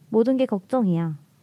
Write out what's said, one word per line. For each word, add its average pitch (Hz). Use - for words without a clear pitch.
"모든 233
게 262
걱정이야. 180